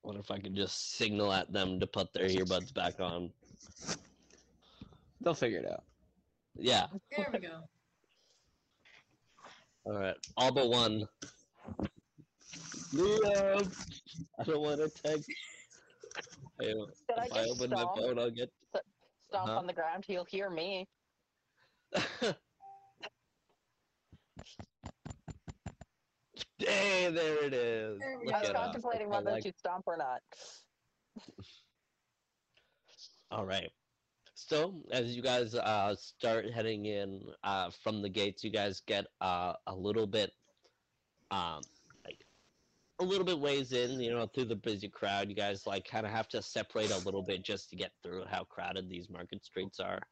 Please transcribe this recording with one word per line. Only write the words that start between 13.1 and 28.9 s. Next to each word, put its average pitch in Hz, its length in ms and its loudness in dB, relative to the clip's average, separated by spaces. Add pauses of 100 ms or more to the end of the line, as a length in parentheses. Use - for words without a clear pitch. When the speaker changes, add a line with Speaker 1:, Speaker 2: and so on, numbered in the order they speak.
Speaker 1:
I 117 60 -2
don't 151 160 4
wanna 151 260 2
text. 151 420 0 (1300)
Hey, 110 140 0
Speaker 4:
Did 110 440 -4
I - 80 0
Speaker 1:
if 113 80 -4
I 113 100 2
Speaker 4:
just 117 80 2
Speaker 1:
open 123 200 -2
my - 100 2
Speaker 4:
stomp? 190 160 0
Speaker 1:
phone, 123 220 2
I'll 120 120 2
get 120 180 -4 (260)
Speaker 4:
S-, 196 60 0 (480)
stomp 196 200 0
Speaker 1:
Huh? 226 100 2
Speaker 4:
on 180 80 -4
the 180 60 -4
ground, 165 340 -2
he'll 180 160 -2
hear 196 260 -4
me. 185 380 -4 (1040)
Speaker 1:
<laughs> - 300 -2 (4000)
Hey, 196 520 4
there 156 320 4
it 139 100 2
is. 113 460 2
Speaker 3:
There 254 200 -4
we 240 60 -6
Speaker 1:
Look - 100 2
Speaker 4:
I 208 40 6
was 208 100 4
Speaker 1:
at 202 60 2
Speaker 3:
go. 240 40 4
Speaker 1:
us. - 60 2
Speaker 4:
contemplating 226 420 -2